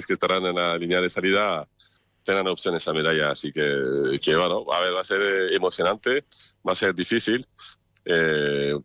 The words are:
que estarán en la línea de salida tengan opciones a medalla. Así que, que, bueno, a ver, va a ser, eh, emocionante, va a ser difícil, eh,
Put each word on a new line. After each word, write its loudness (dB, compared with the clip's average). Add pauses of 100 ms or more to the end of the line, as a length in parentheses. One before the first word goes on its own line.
que 0
estarán 0
en 0
la 0
línea 0
de 0
salida 0 (560)
tengan 0
opciones -2
a 0
medalla. 2
Así -6
que, 0
que, 2
bueno, 2
a 0
ver, 0
va -2
a -4
ser, 0
eh, 2
emocionante, 0 (420)
va 2
a 0
ser 0
difícil, 0 (580)
eh, 0